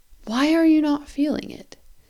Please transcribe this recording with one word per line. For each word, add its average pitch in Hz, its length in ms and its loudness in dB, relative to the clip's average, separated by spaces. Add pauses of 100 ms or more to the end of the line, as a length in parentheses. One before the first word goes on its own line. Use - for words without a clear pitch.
(240)
Why 269 300 0
are 330 120 4
you 311 160 4
not 294 260 -2
feeling - 420 -4
it? - 260 -20 (340)